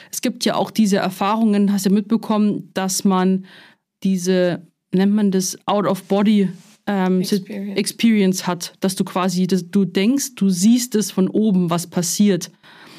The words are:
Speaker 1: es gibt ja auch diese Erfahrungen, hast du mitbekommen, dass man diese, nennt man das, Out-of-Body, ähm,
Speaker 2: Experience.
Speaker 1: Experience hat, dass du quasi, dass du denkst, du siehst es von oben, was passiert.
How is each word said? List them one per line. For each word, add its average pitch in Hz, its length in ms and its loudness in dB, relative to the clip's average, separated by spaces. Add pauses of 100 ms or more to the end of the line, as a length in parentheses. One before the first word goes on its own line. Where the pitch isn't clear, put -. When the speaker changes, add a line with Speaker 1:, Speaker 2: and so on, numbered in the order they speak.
(100)
Speaker 1:
es - 120 -10
gibt 247 220 -4
ja 208 120 0
auch - 140 -2
diese 202 260 2
Erfahrungen, 202 760 0
hast 202 140 -2
du 190 40 2
mitbekommen, 208 840 0
dass 190 300 -4
man 185 400 2 (580)
diese, 180 600 0 (300)
nennt 196 220 2
man 208 160 2
das, 185 260 -2 (100)
Out-of-Body, 196 840 0 (400)
ähm, 185 320 0
Speaker 2:
Experience. 196 580 -6
Speaker 1:
Experience 202 680 0
hat, 175 340 -6
dass 196 160 -2
du 190 80 -2
quasi, 185 420 -2
dass 180 240 -2
du 196 140 2
denkst, 202 520 0
du 196 120 0
siehst 214 460 2
es 214 160 -2
von 190 180 0
oben, 190 420 0
was 175 160 -4
passiert. 180 640 0 (480)